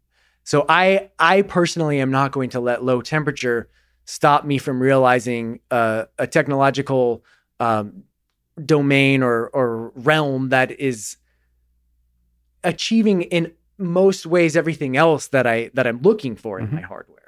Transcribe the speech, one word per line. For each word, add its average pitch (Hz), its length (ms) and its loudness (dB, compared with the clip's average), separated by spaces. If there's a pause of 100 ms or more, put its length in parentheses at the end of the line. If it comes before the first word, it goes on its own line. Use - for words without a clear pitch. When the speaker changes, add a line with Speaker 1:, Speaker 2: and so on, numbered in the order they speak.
(440)
Speaker 1:
So 147 240 0
I, 190 500 2
I 185 240 4
personally 165 580 -2
am 131 100 0
not 135 220 0
going 131 180 -4
to 127 100 -4
let 120 240 -2
low 123 180 0
temperature 143 640 -4 (380)
stop - 380 2
me 143 140 0
from 131 220 -4
realizing, 123 800 2 (120)
uh, 113 340 0 (140)
a 127 80 -2
technological, 135 960 0 (380)
um, 107 440 -4 (600)
domain 139 580 2
or, 117 260 0
or 117 460 -4
realm 135 560 0
that 127 200 2 (100)
is 123 360 -6 (1500)
achieving 202 580 2
in 170 300 -2 (260)
most 185 480 2
ways 165 300 2
everything 151 400 -2
else 156 320 2
that 127 180 2
I, 117 280 -2
that 127 120 0
I'm 120 160 -4
looking 147 340 2
for 98 220 -10
in 95 80 -6
Speaker 2:
Mm-hmm. 131 100 -6
Speaker 1:
my 165 60 -10
hardware. - 340 -18 (120)